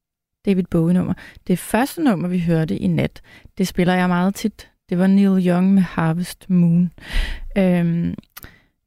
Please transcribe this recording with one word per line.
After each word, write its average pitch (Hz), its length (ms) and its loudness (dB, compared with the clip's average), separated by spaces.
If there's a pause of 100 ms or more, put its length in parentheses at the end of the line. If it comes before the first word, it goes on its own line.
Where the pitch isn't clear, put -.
(460)
David 190 180 2
Bowie-nummer. 175 500 0 (340)
Det 175 120 0
første 214 440 -2
nummer, 180 240 0
vi 180 120 -2
hørte 165 380 0
i - 100 -2
nat, 147 340 -2 (360)
det 190 100 0
spiller 180 260 0
jeg 180 140 0
meget 180 280 0
tit. - 360 -8 (180)
Det 175 80 -2
var 185 100 2
Neil 196 400 2
Young 185 260 2
med 196 80 4
Harvest 170 680 -4
Moon. 175 420 2 (680)
Øhm, 170 580 0 (720)